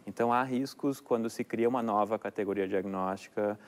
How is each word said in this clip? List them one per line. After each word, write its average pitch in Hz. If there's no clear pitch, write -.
Então, 117
há 123
riscos 135
quando 117
se -
cria 113
uma 120
nova 107
categoria 98
diagnóstica, 98